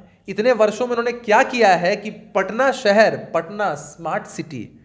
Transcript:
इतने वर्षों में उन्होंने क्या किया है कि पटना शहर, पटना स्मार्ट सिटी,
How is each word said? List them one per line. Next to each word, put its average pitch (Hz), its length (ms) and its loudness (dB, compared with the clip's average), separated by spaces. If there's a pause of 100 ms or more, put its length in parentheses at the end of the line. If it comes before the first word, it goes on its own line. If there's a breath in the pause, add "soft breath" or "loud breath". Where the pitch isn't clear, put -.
(280 soft breath)
इतने 214 240 0
वर्षों 214 340 0
में 240 100 -4
उन्होंने 233 160 -2
क्या 233 300 2
किया 247 260 2
है 175 280 2
कि 208 140 -8
पटना 208 600 -2
शहर, 202 440 4
पटना 180 580 -4
स्मार्ट 165 520 -10
सिटी, - 580 -14